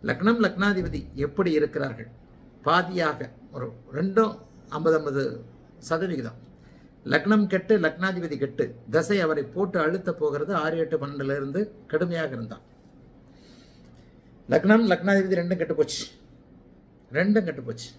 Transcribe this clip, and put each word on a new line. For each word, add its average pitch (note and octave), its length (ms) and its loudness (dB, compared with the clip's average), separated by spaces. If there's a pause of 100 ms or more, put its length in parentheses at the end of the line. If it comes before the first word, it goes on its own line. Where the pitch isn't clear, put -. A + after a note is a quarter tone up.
லக்னம், A3+ 360 2
லக்னாதிபதி F#3 560 0 (260)
எப்படி F3 320 0
இருக்கிறார்கள், C#3 500 -2 (580)
பாதியாக E3+ 640 0 (240)
ஒரு B2 140 -8 (320)
ரெண்டும் G3 340 2 (440)
ஐம்பது, D#3+ 240 4
ஐம்பது C#3 220 -2 (680)
சதவிகிதம். D#3+ 520 -4 (720)
லக்னம் G3+ 400 4
கெட்டு, F#3+ 240 2 (100)
லக்னாதிபதி E3+ 560 -2
கெட்டு, C3+ 240 -2 (280)
தசை F#3+ 320 2
அவரை D3 180 0 (100)
போட்டு F#3 300 -2
அழுத்த F3 280 -2 (100)
போகிறது. D3 300 -2 (100)
ஆறு, D#3+ 200 -2
எட்டு, D#3 200 -2
பன்னெண்டுல C#3 380 -4
இருந்து C#3 220 -4 (300)
கடுமையாக D#3+ 460 -2
இருந்தான். - 260 -12 (1800)
லக்னம், G#3+ 440 6
லக்னாதிபதி F#3 500 2
ரெண்டும் F3 200 -2
கெட்டு D#3 180 -2
போச்சு, - 220 0 (1120)
ரெண்டும் F#3+ 360 2
கெட்டு C3+ 200 -8
போச்சு. - 300 -12